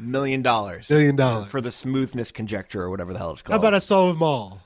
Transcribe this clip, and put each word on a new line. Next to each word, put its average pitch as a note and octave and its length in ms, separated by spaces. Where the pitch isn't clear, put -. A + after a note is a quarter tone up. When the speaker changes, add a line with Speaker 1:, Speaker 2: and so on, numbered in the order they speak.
Speaker 1:
Million C3+ 380
dollars. A2 480
Speaker 2:
Million D3 260
dollars. A#2 360
Speaker 1:
For C3+ 100
the A#2+ 100
smoothness C3 600
conjecture G2+ 480
or F2+ 80
whatever F#2 240
the F#2 60
hell E2+ 140
it's - 100
Speaker 2:
How - 60
Speaker 1:
called. G#3 120
Speaker 2:
about G#3+ 140
I F#3+ 60
solve F#3 340
them D#3+ 80
all? A2 440